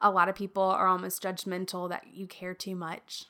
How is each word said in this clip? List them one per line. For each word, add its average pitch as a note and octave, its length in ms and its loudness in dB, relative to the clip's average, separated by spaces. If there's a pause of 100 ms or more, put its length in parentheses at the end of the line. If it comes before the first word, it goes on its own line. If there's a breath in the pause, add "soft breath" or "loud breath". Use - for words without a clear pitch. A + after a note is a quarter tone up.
a G#3 60 8
lot F#3 180 6
of F#3+ 80 2
people G3 280 0
are F#3+ 240 4
almost F#3 340 0
judgmental F#3 680 -4
that - 180 -8
you F#3+ 180 -14
care F3+ 300 -10
too F#3+ 200 -8
much, - 540 -10